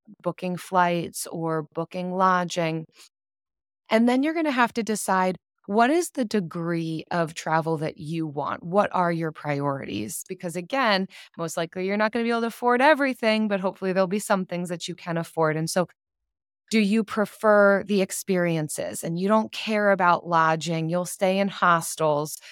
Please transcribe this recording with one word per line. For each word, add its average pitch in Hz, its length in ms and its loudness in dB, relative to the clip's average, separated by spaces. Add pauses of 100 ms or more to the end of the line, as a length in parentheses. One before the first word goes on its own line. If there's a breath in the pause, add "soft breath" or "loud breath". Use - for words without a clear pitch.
(220)
booking 180 360 -6
flights 175 720 0
or 160 460 -4
booking 180 380 -6
lodging. 180 720 0 (1040 loud breath)
And 233 180 4
then 254 160 4
you're 311 120 0
gonna 320 160 0
have 247 240 0
to 233 80 -2
decide, 190 540 0 (300)
what 233 240 4
is 339 200 0
the 262 140 -2
degree 165 880 -4
of 165 220 -2
travel 160 440 -2
that 151 180 -6
you 160 300 -6
want? 143 380 -8
What 185 280 0
are 175 200 0
your 165 180 -2
priorities? 143 1000 -6
Because 180 280 -10
again, 196 500 0 (320 loud breath)
most 165 180 -6
likely 185 300 -4
you're 202 100 -2
not 214 140 0
gonna 233 140 -2
be 233 60 -2
able 233 100 -2
to 233 80 -4
afford 247 340 0
everything, 254 640 2
but 202 140 -2
hopefully 190 320 -4
there'll 185 160 2
be 202 100 -2
some 196 260 0
things 175 260 -6
that 170 180 -8
you 170 80 -10
can 170 200 -6
afford. 160 400 0
And 160 140 -2
so 180 160 0 (840)
do 220 80 4
you 214 240 2
prefer 202 800 4
the 196 180 2
experiences 170 1000 -2
and 170 160 -4
you 190 80 0
don't 220 240 2
care 208 400 0
about 175 340 4
lodging? 160 640 2
You'll 180 160 -2
stay 190 340 0
in 196 80 2
hostels 160 920 0 (140 loud breath)